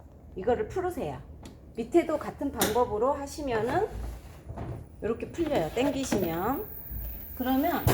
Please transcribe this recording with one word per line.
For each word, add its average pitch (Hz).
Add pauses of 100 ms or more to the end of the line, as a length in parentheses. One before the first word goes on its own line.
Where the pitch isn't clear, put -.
(360)
이거를 220
풀으세요. 311 (540)
밑에도 311
같은 -
방법으로 214
하시면은 277 (1120)
요렇게 233
풀려요. 277
당기시면. 247 (720)
그러면 262